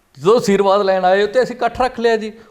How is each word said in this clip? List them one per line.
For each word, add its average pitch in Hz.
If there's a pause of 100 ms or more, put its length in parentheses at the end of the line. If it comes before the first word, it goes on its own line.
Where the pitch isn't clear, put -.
(200)
ਜਦੋਂ 202
ਅਸ਼ੀਰਵਾਦ 196
ਲੈਣ 190
ਆਏ 196
ਤੇ 240
ਅਸੀਂ 240
ਇਕੱਠ 233
ਰੱਖ 247
ਲਿਆ 226
ਜੀ, 214 (200)